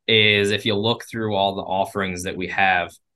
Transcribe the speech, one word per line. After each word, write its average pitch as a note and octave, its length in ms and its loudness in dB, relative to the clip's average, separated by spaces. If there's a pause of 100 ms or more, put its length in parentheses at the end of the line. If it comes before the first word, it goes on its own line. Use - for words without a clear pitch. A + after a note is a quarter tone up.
is G#2+ 420 6
if G#2 140 -2
you A2 100 0
look A2+ 300 -2
through A2 320 -4
all G2 180 0
the F#2+ 80 -6
offerings F#2+ 600 -4
that F#2+ 120 -8
we F2+ 120 -6
have, F2+ 420 0 (240)